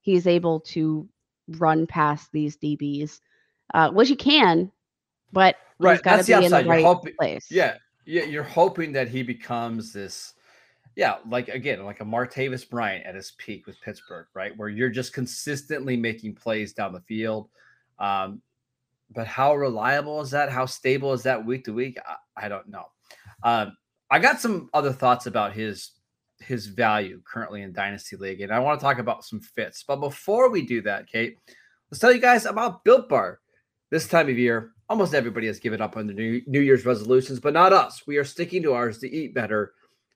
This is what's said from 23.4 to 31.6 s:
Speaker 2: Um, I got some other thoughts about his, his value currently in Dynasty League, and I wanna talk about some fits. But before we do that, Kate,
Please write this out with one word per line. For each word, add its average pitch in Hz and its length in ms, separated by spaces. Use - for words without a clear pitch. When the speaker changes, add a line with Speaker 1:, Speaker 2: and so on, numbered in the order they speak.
Speaker 2:
Um, 117 320
I 139 80
got 247 200
some 214 360
other 143 180
thoughts 127 320
about 104 300
his, 107 380
his 117 260
value 104 580
currently 101 380
in 95 100
Dynasty 101 440
League, 95 260
and 101 100
I 113 60
wanna 143 200
talk 139 200
about 113 260
some 104 160
fits. - 420
But 139 140
before 196 540
we 196 100
do 117 220
that, 101 240
Kate, 117 320